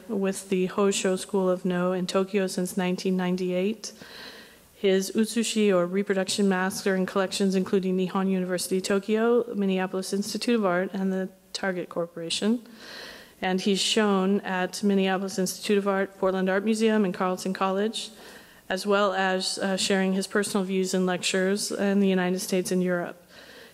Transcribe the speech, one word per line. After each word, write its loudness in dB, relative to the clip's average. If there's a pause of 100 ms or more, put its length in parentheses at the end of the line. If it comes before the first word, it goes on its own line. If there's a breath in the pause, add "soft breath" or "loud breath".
with -4
the 2
Hosho 0
School 0
of -2
No 0
in -2
Tokyo 0
since -4
nineteen 0
ninety-eight. -2 (800 loud breath)
His 2
utsushi, 2
or 4
reproduction 0
masks, 0
are 2
in 2
collections 0
including 0
Nihon 0
University 0
Tokyo, 2
Minneapolis 0
Institute -2
of 2
Art, 2
and -2
the -4 (240)
Target -4
Corporation. -2 (800 loud breath)
And 0
he's 2
shown 2
at -4
Minneapolis 2
Institute 0
of 0
Art, 0
Portland 0
Art 0
Museum, 2
and -2
Carleton -2
College, -2 (580 loud breath)
as -4
well 4
as, 0
uh, 0
sharing 2
his 0
personal 0
views 0
and 2
lectures 0
in 2
the 6
United 2
States -2
and 2
Europe. -2 (540 loud breath)